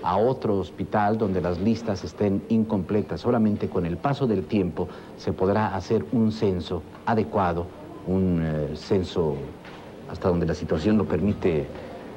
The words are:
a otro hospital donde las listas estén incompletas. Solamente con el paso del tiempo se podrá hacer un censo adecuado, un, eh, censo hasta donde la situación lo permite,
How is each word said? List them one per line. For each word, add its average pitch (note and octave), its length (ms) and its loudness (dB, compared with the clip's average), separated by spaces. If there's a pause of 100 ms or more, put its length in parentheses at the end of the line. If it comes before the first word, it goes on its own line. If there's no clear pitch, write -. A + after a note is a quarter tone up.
a F2 120 2
otro A2 420 2
hospital G#2 600 0
donde F#2+ 240 0
las F2 180 0
listas G#2 460 0
estén G2 420 0
incompletas. G#2 720 2
Solamente G#2+ 480 2
con F2+ 180 0
el E2+ 120 -2
paso C#3 280 0
del G#2 200 2
tiempo F2+ 420 0 (300)
se - 160 -4
podrá G2 420 2
hacer G2 380 0
un A2+ 180 4
censo F2+ 500 0 (240)
adecuado, F#2 600 2 (400)
un, F2+ 340 2
eh, D2+ 340 0
censo E2+ 600 0 (760)
hasta - 200 -2
donde E2+ 160 2
la D#2+ 80 0
situación E2+ 440 2
lo F#2+ 80 2
permite, E2+ 600 0 (500)